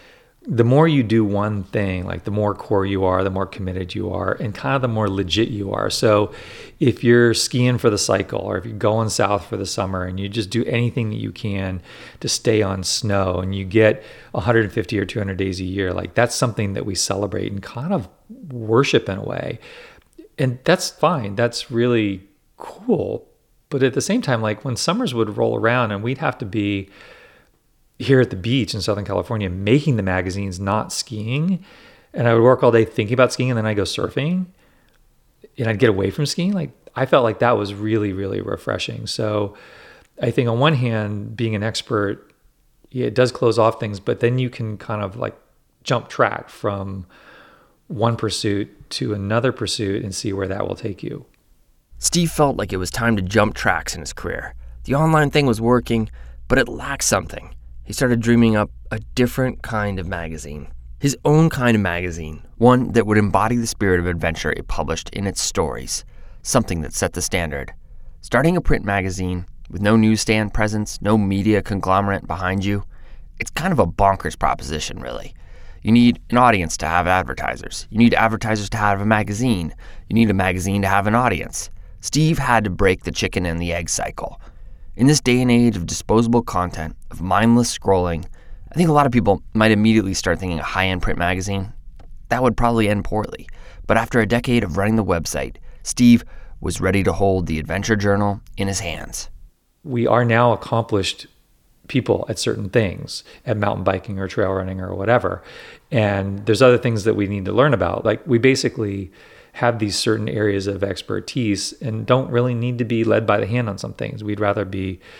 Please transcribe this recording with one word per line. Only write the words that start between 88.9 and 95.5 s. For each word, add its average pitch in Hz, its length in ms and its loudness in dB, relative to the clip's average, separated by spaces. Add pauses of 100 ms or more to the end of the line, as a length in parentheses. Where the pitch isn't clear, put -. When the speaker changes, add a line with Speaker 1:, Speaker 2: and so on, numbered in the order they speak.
Speaker 2:
lot 147 120 6
of 123 80 2
people 101 300 4 (100)
might 110 180 4
immediately 107 440 4
start 85 240 -2
thinking 90 200 -4
a 71 40 -6
high-end 92 400 -2
print - 160 0
magazine. 95 520 0 (600)
That 123 120 2
would 120 140 4
probably 117 320 4
end 104 160 0
poorly. - 420 -4 (400)
But 110 120 4
after 117 220 2
a 107 60 4
decade 120 380 2
of 85 140 -2
running 107 180 4
the 107 80 2
website, 78 520 -2 (260)